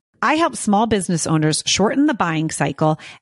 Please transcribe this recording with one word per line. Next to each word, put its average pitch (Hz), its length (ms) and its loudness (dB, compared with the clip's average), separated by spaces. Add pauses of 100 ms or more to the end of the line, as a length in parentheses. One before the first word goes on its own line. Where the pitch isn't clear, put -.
(200)
I 240 140 2
help 311 220 0
small 208 300 0
business 190 400 0
owners 156 380 0
shorten 262 420 2
the 302 80 0
buying 160 360 -2
cycle 156 500 0 (220)